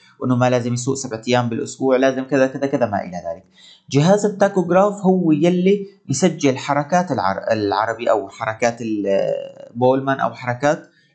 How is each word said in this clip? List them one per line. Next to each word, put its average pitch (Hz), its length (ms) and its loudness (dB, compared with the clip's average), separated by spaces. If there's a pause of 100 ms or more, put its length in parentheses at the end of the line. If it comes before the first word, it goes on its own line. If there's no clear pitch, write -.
(200)
وإنه 127 160 0
ما 123 140 2
لازم 123 240 0
يسوق 123 220 -4
سبعة 110 320 -8
أيام 120 220 2
بالأسبوع، 127 480 0
لازم 131 260 2
كذا 131 240 2
كذا 135 200 -4
كذا 139 180 0
ما 101 160 -2
إلى 87 160 -10
ذلك. 85 260 -10 (460)
جهاز 180 360 4
التاكوغراف 196 680 2
هو 185 380 2
يلي 180 560 2 (180)
بيسجل 143 520 0
حركات 147 540 -2
العر-، 98 400 0
العربي 110 580 0
أو 104 200 0
حركات 117 520 -4
البولمان 117 1400 0
أو 117 140 -2
حركات 127 560 -4 (260)